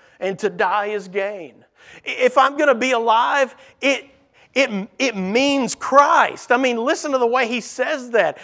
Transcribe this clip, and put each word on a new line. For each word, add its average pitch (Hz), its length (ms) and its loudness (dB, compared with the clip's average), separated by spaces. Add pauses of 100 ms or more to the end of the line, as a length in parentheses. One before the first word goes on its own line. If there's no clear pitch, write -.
(200)
and 190 180 -4
to 202 120 -2
die 202 360 -2
is 202 220 -6
gain." 190 560 -8 (420)
I-, - 40 -8
if 247 280 2
I'm 269 180 4
gonna 285 200 0
be 254 160 -2
alive, 240 640 0 (240)
it, 269 260 -2 (480)
it, 240 340 0 (120)
it 247 160 0
means 240 580 0
Christ. 285 800 2
I - 40 4
mean, 254 200 0
listen 285 340 -2
to 262 80 0
the 240 80 2
way 240 220 0
he 233 120 -4
says 254 500 -6
that. 180 340 2